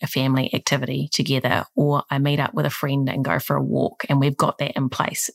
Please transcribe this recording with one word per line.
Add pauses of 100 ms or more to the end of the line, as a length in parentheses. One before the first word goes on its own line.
a
family
activity
together, (100)
or
I
meet
up
with
a
friend
and
go
for
a
walk,
and
we've
got
that
in
place